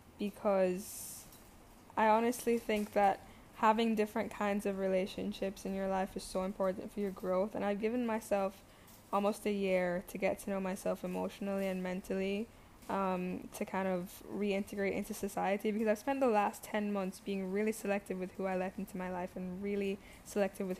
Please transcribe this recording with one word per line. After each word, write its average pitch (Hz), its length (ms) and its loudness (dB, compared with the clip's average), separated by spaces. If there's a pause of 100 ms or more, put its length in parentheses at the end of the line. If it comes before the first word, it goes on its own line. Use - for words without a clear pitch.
(200)
because 190 1040 0 (720)
I 220 100 6
honestly 233 520 4
think 214 340 0
that 202 280 6 (340)
having 226 400 4
different 214 340 0
kinds 202 380 0
of 196 100 0
relationships 196 880 0
in 196 80 -4
your 190 140 -2
life 190 280 0
is 190 60 -6
so 185 220 -2
important 196 500 -2
for 208 60 -6
your 202 100 0
growth, 185 460 0
and 196 100 -2
I've 202 160 0
given 233 240 0
myself 202 560 0 (500)
almost 202 360 2
a 214 40 2
year 185 580 2
to - 100 -8
get 196 240 2
to 208 80 -4
know 190 80 0
myself 190 440 -2
emotionally 196 640 -2
and 185 140 -2
mentally, 190 640 -2 (400)
um, 185 680 0
to 214 100 -2
kind 190 220 0
of 180 340 -2 (100)
reintegrate 196 640 0
into 208 200 -4
society, 196 560 0
because 220 160 2
I've 214 100 4
spent 277 220 0
the 262 80 4
last 208 340 4
ten 208 320 -2
months 190 260 -2
being 190 320 -2
really 214 200 2
selective 196 480 -2
with 185 140 -4
who 196 120 -4
I 185 120 0
let 185 200 -2
into 190 180 -6
my 185 140 -4
life 180 260 -4
and 185 280 -6
really 202 340 0 (260)
selective 196 440 0
with 185 120 -2